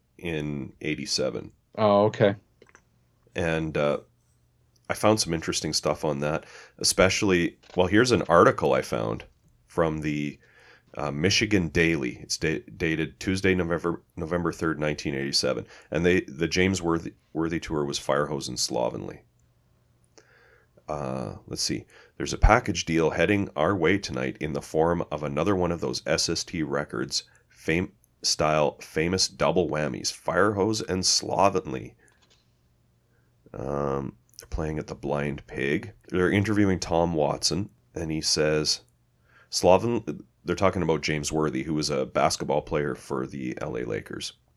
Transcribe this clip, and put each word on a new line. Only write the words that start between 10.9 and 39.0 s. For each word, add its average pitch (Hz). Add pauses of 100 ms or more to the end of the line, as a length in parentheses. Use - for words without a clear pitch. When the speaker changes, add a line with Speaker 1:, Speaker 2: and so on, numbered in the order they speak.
Speaker 1:
uh, 71
Michigan 95
Daily. 80
It's -
da-, 80 (120)
dated 80
Tuesday, 95
November, 85 (140)
November 85
third, 80
nineteen 76
eighty-seven. 67 (240)
And 85
they, 90
the 73
James 92
Worthy, 82 (200)
Worthy 82
tour 76
was 69
fire 71
hose 71
and 60
slovenly. 55 (1700)
Uh, 65 (120)
let's -
see. - (300)
"There's 71
a 73
package 104
deal 80
heading 92
our 85
way 87
tonight -
in 76
the 69
form 82
of 76
another 76
one 87
of 82
those 64
S 82
S 82
T 80
Records 69 (240)
fam-, 85 (320)
style 76
famous 87
double 80
whammies, 71
fire 101
hose 107
and 92
slovenly." - (1600)
Um, 69 (240)
they're -
playing 78
at 76
the -
Blind 71
Pig. - (160)
They're 90
interviewing 101
Tom 85
Watson, 76 (240)
and 85
he 78
says, 76 (680)